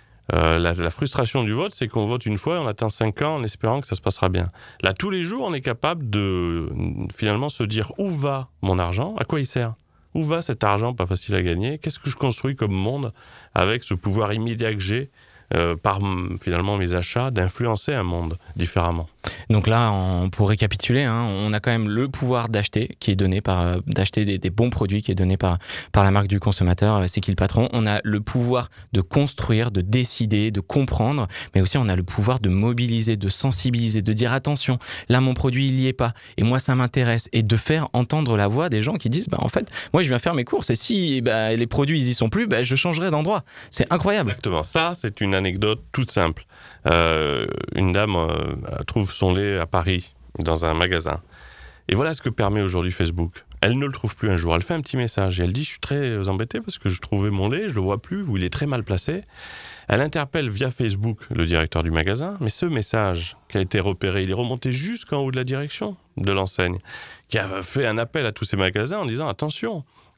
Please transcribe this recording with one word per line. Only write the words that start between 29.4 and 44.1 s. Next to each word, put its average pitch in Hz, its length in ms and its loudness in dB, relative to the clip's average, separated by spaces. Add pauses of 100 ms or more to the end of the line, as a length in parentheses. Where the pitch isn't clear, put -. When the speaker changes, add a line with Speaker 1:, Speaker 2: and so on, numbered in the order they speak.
Speaker 2:
de 98 120 0
décider, 110 720 0
de 98 100 -2
comprendre, 131 640 0 (260)
mais 95 80 6
aussi 92 160 2
on 117 120 4
a 92 60 4
le 90 80 2
pouvoir 113 360 0
de 104 100 2
mobiliser, 113 680 2
de 98 120 -2
sensibiliser, 117 720 0
de 107 120 2
dire, « 117 200 2
Attention, 131 460 0 (300)
là 123 100 6
mon 131 140 4
produit 131 340 2
il 131 60 2
y 131 140 2
est 127 60 2
pas, 117 200 0 (240)
et - 60 2
moi 123 160 4
ça 131 140 2
m'intéresse », 123 600 2
et 113 100 4
de 110 140 4
faire 156 360 0
entendre 123 440 2
la 101 100 4
voix 147 220 2
des 107 120 2
gens 147 140 0
qui 117 140 -2
disent, « 139 200 0
Bah, - 120 -2
en - 80 0
fait, - 200 -2 (240)
moi 185 80 6
je 160 60 2
viens 123 120 2
faire 170 140 2
mes 123 120 0
courses, - 240 0
et - 60 4
si, 170 460 2
bah, 110 320 2
les 117 140 2
produits 143 320 2
ils 127 80 2
y 123 60 2
sont 113 160 2
plus, 214 180 0
bah, 123 160 2
je 123 120 0
changerai 170 360 0
d'endroit. » 156 320 0 (260)
C'est - 220 0
incroyable. 180 400 2